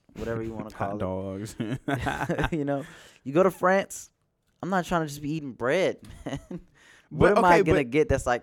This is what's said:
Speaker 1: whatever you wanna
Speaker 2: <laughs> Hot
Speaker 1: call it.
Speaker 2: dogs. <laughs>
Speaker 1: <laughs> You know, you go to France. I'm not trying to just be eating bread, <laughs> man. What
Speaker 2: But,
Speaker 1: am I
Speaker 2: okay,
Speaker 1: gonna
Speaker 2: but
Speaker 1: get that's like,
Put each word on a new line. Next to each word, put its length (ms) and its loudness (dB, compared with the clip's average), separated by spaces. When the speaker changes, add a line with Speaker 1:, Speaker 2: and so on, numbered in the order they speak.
Speaker 1:
whatever 280 -6
you 120 -8
wanna 160 -10
Speaker 2:
<laughs> 60 -16
Hot 200 -6
Speaker 1:
call 0 -
it. 40 -6
Speaker 2:
dogs. 580 -6
<laughs> 920 -4
Speaker 1:
<laughs> 40 -2
You 80 -2
know, 200 -4
you 80 -10
go 100 4
to 80 4
France. 600 -2
I'm 100 -6
not 160 0
trying 160 0
to 40 -4
just 160 -12
be 120 -4
eating 180 -6
bread, 460 0
<laughs> 140 -14
man. 120 -6
What 240 6
Speaker 2:
But, 40 4
Speaker 1:
am 60 6
I 100 8
Speaker 2:
okay, 80 6
Speaker 1:
gonna 160 4
Speaker 2:
but 120 0
Speaker 1:
get 180 4
that's 180 0
like, 160 0